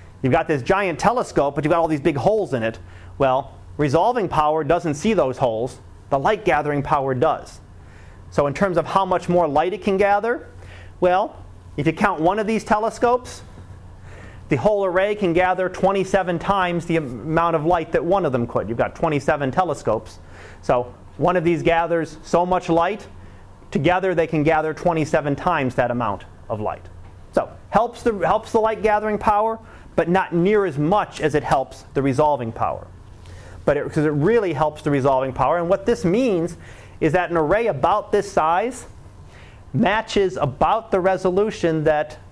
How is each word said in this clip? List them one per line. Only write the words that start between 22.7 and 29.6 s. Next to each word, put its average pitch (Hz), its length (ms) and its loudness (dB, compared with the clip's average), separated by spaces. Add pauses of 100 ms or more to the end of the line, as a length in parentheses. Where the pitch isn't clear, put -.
together 180 420 2
they 165 140 2
can 156 160 0
gather 156 300 2
twenty-seven 151 640 0
times 147 380 0
that 123 160 2
amount 113 340 -2 (240)
of 113 100 -4
light. 101 260 -6 (460)
So - 180 0 (200)
helps 233 340 0
the, 226 160 0
helps 185 320 0
the 226 80 2
light 220 220 0
gathering 214 360 0
power, 220 420 0 (360)